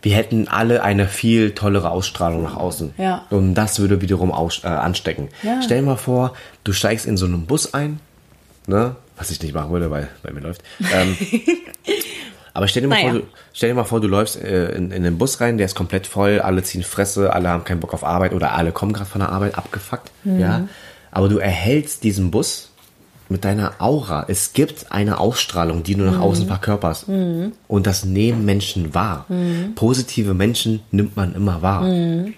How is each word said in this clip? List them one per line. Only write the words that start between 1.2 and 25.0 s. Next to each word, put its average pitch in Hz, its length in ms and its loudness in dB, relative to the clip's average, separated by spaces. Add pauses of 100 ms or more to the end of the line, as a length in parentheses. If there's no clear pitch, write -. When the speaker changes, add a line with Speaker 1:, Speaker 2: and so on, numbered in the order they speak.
Speaker 1:
tollere 98 380 2
Ausstrahlung 85 520 -2
nach 73 140 -6
außen. 82 420 -6
Speaker 2:
Ja. 190 320 -2
Speaker 1:
Und 95 240 4
das 107 260 0
würde 98 220 4
wiederum 90 300 0
aus-, - 320 -2
äh, - 40 -4
anstecken. 113 600 -4 (140)
Speaker 2:
Ja. 247 200 -2
Speaker 1:
Stell 135 180 2
dir 139 60 2
mal 135 100 2
vor, 127 380 0 (300)
du 101 80 -2
steigst 110 340 0
in 107 100 0
so 92 100 2
einen 87 200 0
Bus 151 260 -2
ein, 147 280 -4 (640)
ne? 113 300 0 (200)
Was - 140 -8
ich 76 120 -6
nicht 73 120 -6
machen 76 160 -4
würde, 85 200 0
weil 71 180 -4 (140)
bei - 100 -12
mir 71 80 -12
läuft. 82 220 -12 (300)
Ähm, 92 280 2
Speaker 2:
<laughs> - 1300 -4
Speaker 1:
aber 101 160 0
stell 123 140 0
dir 139 60 2
mal 220 80 4
Speaker 2:
Naja. 196 160 2
Speaker 1:
vor, 117 80 0
du, - 60 -8 (280)
stell 117 160 0
dir 123 40 0
mal 120 100 2
vor, 113 160 0
du 107 80 2
läufst, 101 280 2
äh, 90 360 0
in, 92 180 -2
in 92 120 -2
den 87 160 2
Bus - 220 0
rein, 120 160 2
der 104 100 2
ist - 80 -4
komplett 95 320 -2
voll, 101 340 2
alle 92 220 2
ziehen 90 200 -6
Fresse, 98 500 0
alle 90 160 2
haben 85 160 0
keinen 87 160 -2
Bock 82 140 -6
auf - 100 -6
Arbeit 90 300 2
oder 80 180 0
alle 82 200 0
kommen 104 200 -2
grad 101 160 -4
von 101 120 -6
der 95 100 0
Arbeit, 101 260 -2
abgefuckt, - 540 -8 (140)
Speaker 2:
Mhm. 190 160 2
Speaker 1:
ja? 180 280 2 (420)
Aber 98 200 2
du 104 80 4
erhältst 101 680 0
diesen 95 260 2
Bus - 400 -2 (600)
mit - 140 -2
deiner 101 360 0
Aura. 107 480 0
Es - 240 -2
gibt - 400 0
eine 104 260 2